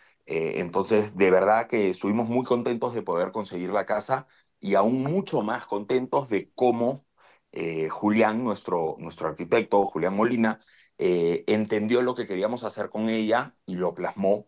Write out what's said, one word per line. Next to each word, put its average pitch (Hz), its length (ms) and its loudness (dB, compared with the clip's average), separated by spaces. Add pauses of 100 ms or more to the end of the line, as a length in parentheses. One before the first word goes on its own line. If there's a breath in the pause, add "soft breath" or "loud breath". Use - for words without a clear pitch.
(260 soft breath)
Eh, 80 300 -2
entonces, 98 600 0
de 95 140 4
verdad 98 380 4
que 104 220 2
estuvimos 107 380 -2
muy 123 160 0
contentos 120 500 -2
de 110 80 -4
poder 92 300 -2
conseguir 95 380 -6
la 98 160 0
casa 131 400 -4 (340 soft breath)
y 98 140 -2
aún 113 280 4
mucho 156 400 -2
más 113 220 -4
contentos 127 640 -2
de 101 260 -4
cómo, 123 520 2 (440 soft breath)
eh, 82 380 -4
Julián, 110 560 2
nuestro, 90 540 -2
nuestro 82 300 -8
arquitecto, 98 580 2
Julián 92 280 -2
Molina, 113 460 0 (380 soft breath)
eh, 85 480 2
entendió 107 560 2
lo 127 120 0
que 120 120 -6
queríamos 101 360 -2
hacer 104 280 -6
con 110 180 -2
ella 110 480 0 (100)
y 95 80 -8
lo 90 200 -2
plasmó, 98 540 0